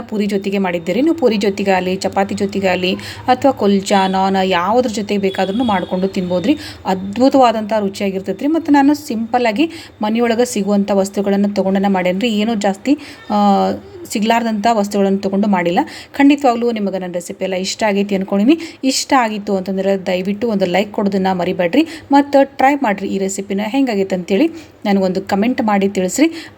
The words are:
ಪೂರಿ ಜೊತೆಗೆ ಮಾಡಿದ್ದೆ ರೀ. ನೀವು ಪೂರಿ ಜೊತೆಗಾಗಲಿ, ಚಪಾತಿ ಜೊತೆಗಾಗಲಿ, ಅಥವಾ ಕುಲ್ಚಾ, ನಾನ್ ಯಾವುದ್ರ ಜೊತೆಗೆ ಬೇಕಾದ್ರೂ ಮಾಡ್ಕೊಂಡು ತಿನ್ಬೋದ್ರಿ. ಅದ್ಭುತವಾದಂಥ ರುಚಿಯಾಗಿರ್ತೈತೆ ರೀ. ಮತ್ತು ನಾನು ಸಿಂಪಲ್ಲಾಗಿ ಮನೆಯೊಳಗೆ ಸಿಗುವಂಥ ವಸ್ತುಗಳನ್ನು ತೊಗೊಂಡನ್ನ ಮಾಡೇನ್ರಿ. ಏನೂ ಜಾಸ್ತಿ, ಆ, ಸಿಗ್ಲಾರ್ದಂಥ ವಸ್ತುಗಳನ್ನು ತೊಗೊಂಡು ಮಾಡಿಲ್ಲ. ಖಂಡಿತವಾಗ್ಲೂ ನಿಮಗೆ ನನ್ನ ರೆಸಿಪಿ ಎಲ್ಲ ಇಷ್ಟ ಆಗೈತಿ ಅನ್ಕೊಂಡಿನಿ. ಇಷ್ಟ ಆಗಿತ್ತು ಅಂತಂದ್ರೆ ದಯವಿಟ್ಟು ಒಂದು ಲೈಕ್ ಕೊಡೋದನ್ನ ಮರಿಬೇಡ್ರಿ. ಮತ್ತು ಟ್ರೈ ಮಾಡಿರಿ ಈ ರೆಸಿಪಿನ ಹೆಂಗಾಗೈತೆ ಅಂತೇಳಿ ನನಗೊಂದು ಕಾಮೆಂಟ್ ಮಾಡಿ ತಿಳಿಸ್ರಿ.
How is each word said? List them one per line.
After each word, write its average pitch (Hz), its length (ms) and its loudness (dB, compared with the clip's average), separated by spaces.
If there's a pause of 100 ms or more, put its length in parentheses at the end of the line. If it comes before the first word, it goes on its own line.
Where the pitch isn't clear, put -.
ಪೂರಿ 214 240 -4
ಜೊತೆಗೆ 202 320 -2
ಮಾಡಿದ್ದೆ 180 360 -2
ರೀ. 240 80 0
ನೀವು 320 140 2
ಪೂರಿ 233 220 2
ಜೊತೆಗಾಗಲಿ, 196 580 0
ಚಪಾತಿ 196 400 -2
ಜೊತೆಗಾಗಲಿ, 196 600 -2 (320)
ಅಥವಾ 262 240 4
ಕುಲ್ಚಾ, 202 560 2
ನಾನ್ 190 360 0
ಯಾವುದ್ರ 190 460 0
ಜೊತೆಗೆ 208 320 -4
ಬೇಕಾದ್ರೂ 196 420 -2
ಮಾಡ್ಕೊಂಡು 190 440 -2
ತಿನ್ಬೋದ್ರಿ. 180 500 -2 (280)
ಅದ್ಭುತವಾದಂಥ 220 960 2
ರುಚಿಯಾಗಿರ್ತೈತೆ 196 640 -4
ರೀ. 294 60 2
ಮತ್ತು 320 200 -2
ನಾನು 285 220 6
ಸಿಂಪಲ್ಲಾಗಿ 240 800 0 (300)
ಮನೆಯೊಳಗೆ 233 440 0
ಸಿಗುವಂಥ 202 460 0
ವಸ್ತುಗಳನ್ನು 202 640 0
ತೊಗೊಂಡನ್ನ 190 340 0
ಮಾಡೇನ್ರಿ. 190 400 0
ಏನೂ 214 260 0
ಜಾಸ್ತಿ, 208 420 0 (320)
ಆ, 214 60 -2 (680)
ಸಿಗ್ಲಾರ್ದಂಥ 226 680 0
ವಸ್ತುಗಳನ್ನು 202 480 0
ತೊಗೊಂಡು 196 280 0
ಮಾಡಿಲ್ಲ. 180 320 2 (380)
ಖಂಡಿತವಾಗ್ಲೂ 262 540 4
ನಿಮಗೆ 196 280 -4
ನನ್ನ 180 140 -8
ರೆಸಿಪಿ 180 300 -8
ಎಲ್ಲ 190 120 -4
ಇಷ್ಟ 190 280 -4
ಆಗೈತಿ 202 320 0
ಅನ್ಕೊಂಡಿನಿ. 202 440 2 (240)
ಇಷ್ಟ 269 340 -2
ಆಗಿತ್ತು 214 400 0
ಅಂತಂದ್ರೆ 190 480 -2
ದಯವಿಟ್ಟು 202 460 -2
ಒಂದು 196 140 2
ಲೈಕ್ 185 280 0
ಕೊಡೋದನ್ನ 196 380 0
ಮರಿಬೇಡ್ರಿ. 180 560 0 (240)
ಮತ್ತು 277 460 4
ಟ್ರೈ 277 180 4
ಮಾಡಿರಿ 202 320 -2
ಈ 202 100 -4
ರೆಸಿಪಿನ 196 460 -4
ಹೆಂಗಾಗೈತೆ 214 520 0
ಅಂತೇಳಿ 196 320 0 (380)
ನನಗೊಂದು 190 360 2
ಕಾಮೆಂಟ್ 220 400 0
ಮಾಡಿ 202 280 2
ತಿಳಿಸ್ರಿ. 202 680 0